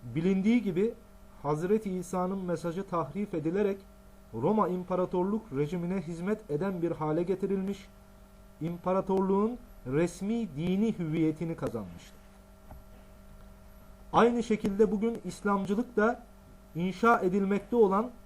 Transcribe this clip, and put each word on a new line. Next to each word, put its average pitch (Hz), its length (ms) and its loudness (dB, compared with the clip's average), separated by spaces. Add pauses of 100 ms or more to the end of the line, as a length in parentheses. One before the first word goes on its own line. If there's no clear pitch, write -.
(140)
Bilindiği 190 460 4
gibi 202 320 0 (500)
Hazreti 185 480 0
İsa'nın 185 540 -2
mesajı 170 420 -4
tahrif 175 460 -4
edilerek 190 520 -2 (480)
Roma 175 340 2
İmparatorluk 180 880 -2
rejimine 170 480 -2
hizmet 175 500 -4
eden 175 300 -2
bir 170 100 -2
hale 156 320 0
getirilmiş, 190 640 -2 (720)
imparatorluğun 190 960 2 (280)
resmi 175 720 -2
dini 190 440 0
hüviyetini 160 560 0
kazanmıştı. 104 600 -8 (2000)
Aynı 233 300 6
şekilde 208 480 2
bugün 220 320 0
İslamcılık 196 720 -2
da 220 300 2 (500)
inşa 190 440 4
edilmekte 196 560 0
olan 214 360 4 (140)